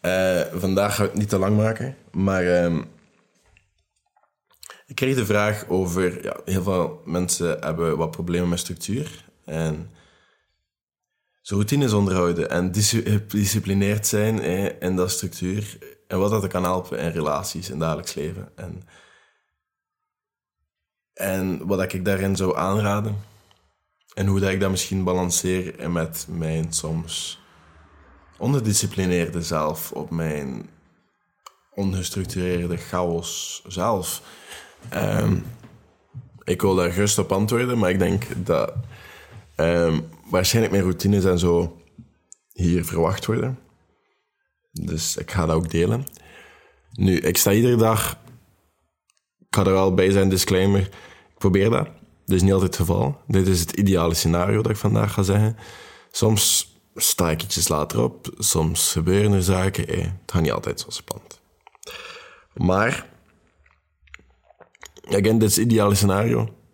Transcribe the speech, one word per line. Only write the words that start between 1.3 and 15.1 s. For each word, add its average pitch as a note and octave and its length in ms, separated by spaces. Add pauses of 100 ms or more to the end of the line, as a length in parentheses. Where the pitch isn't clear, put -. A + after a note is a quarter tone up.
lang G2 200
maken, A2 400 (140)
maar, F#2+ 360
ehm, F2 340 (2000)
ik B2 100
kreeg C3+ 200
de A#2+ 100
vraag G#2 420
over, F2+ 560
ja, - 220
heel F#2 180
veel F2+ 420
mensen F2 540
hebben E2 380
wat D#2+ 140
problemen F2 380
met E2+ 100
structuur. - 680 (180)
En D#2+ 480 (1500)
zo - 140
routines A2 380
onderhouden F#2 560
en F2+ 220
dis-, G#2 180
gedisciplineerd G#2 1160
zijn, A2 300
hè, F#2 320 (100)
in F#2 160
dat F#2 160